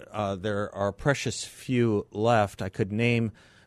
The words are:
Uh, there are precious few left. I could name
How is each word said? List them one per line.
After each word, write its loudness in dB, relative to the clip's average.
Uh, -2
there -2
are 0
precious -2
few 0
left. 2
I -4
could -2
name 2